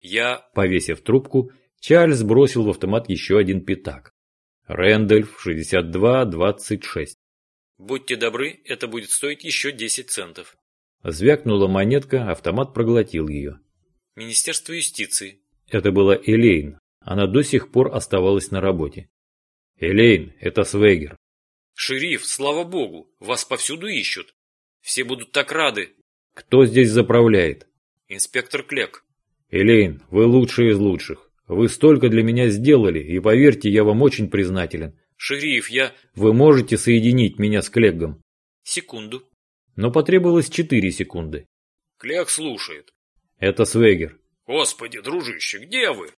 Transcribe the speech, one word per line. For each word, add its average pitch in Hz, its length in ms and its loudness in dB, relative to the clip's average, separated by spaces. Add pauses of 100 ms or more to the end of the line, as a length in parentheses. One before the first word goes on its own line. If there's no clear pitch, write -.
«Я», 117 440 -4 (100)
повесив 92 460 -2
трубку, 131 500 0 (300)
Чарльз 160 420 4
бросил 117 420 2
в 104 60 0
автомат 101 380 -4
ещё 95 300 0
один 95 260 0
пятак. - 480 -10 (540)
«Рэндольф, 107 760 2
шестьдесят 82 500 -4
два 117 340 2
двадцать 98 600 -4
шесть». - 320 -10 (640)
«Будьте 127 380 -8
добры, 117 480 -6
это 127 240 -10
будет 110 220 -10
стоить 147 340 -6
ещё 143 260 -6
десять 113 400 -8
центов». 87 460 -14 (480)
Звякнула 101 640 0
монетка, 113 640 -2
автомат 95 440 -6
проглотил 113 540 -2
её. 71 300 -10 (580)
«Министерство 117 560 -6
юстиции». 101 680 -8 (280)
Это 104 240 -2
была 98 240 4
Элейн. 92 600 2 (220)
Она 98 260 -4
до 110 160 0
сих 139 280 -2
пор 131 240 0
оставалась 98 560 -2
на 98 100 -6
работе. 85 480 -4 (680)
«Элейн, 98 640 2
это - 240 -2
Свегер». 98 520 2 (580)
«Шериф, 135 500 -6
слава 147 400 -4
богу, 120 440 -8 (120)
вас 120 240 -6
повсюду 160 420 -8
ищут. 113 480 -8 (460)
Все - 240 -6
будут 120 260 -12
так 139 220 -4
рады». 131 380 -4 (440)
«Кто 131 320 4
здесь 117 240 4
заправляет?» 110 800 2 (400)
«Инспектор 123 560 -8
Клек». 131 400 -10 (460)
«Элейн, 98 600 4
вы 104 140 4
лучшие 120 460 4
из 104 80 2
лучших. 95 480 -4 (220)
Вы 104 200 2
столько 139 400 4
для 113 140 2
меня 117 260 0
сделали, 107 500 2
и 80 220 -4
поверьте, 110 500 4
я 107 140 4
вам 107 180 2
очень 123 260 0
признателен». 87 720 -4 (180)
«Шериф, 139 540 -6
я...» 127 240 -2 (200)
«Вы 107 200 2
можете 131 420 6
соединить 117 600 2
меня 104 240 0
с - 80 -10
Клегом?» 82 520 0 (400)
«Секунду». 117 600 -12 (540)
Но 110 140 -2
потребовалось 170 600 2
четыре 123 400 0
секунды. 85 560 -10 (520)
«Клег 160 300 -6
слушает». 107 640 -8 (460)
«Это 98 260 0
Свегер». 98 540 2 (280)
«Господи, 123 540 -6
дружище, 120 580 -8
где 196 320 -4
вы? 92 300 -10